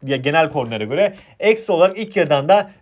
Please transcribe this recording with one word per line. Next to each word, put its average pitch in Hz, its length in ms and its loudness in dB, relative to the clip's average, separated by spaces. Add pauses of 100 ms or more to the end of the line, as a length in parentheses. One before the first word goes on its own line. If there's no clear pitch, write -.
diye 135 100 -2
genel 147 340 0
kornere 113 340 -6
göre. 180 300 -2 (260)
Ekstra 214 340 0
olarak 185 240 2
ilk 214 180 -8
yarıdan 147 320 0
da 202 220 4 (120)